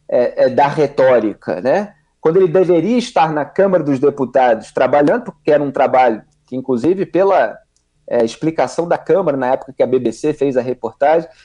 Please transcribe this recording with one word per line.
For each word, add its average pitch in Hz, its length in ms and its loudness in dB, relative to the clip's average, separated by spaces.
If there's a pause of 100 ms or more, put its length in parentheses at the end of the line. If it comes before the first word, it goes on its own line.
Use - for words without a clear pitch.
é, 123 360 0
é, 131 40 2
da 139 180 2
retórica, 131 920 0
né? 175 340 -2 (260)
Quando 160 160 0
ele 190 120 4
deveria 180 480 2
estar 170 360 -2
na 147 120 -4
Câmara 185 380 0
dos 143 160 -2
Deputados 127 720 0
trabalhando, 147 520 0
porque - 260 -6
era 147 120 2
um 139 100 -6
trabalho 127 500 2 (240)
que, - 80 -14
inclusive, 135 500 -2
pela, 170 520 0 (500)
é, 117 180 0
explicação 151 600 -4
da 170 100 -2
Câmara, 160 400 0
na 127 120 -4
época 131 280 -4
que 135 60 0
a 123 40 2
B 127 120 0
B 113 140 -2
C 151 200 -4
fez 139 240 -2
a 123 60 0
reportagem, 143 680 -2 (160)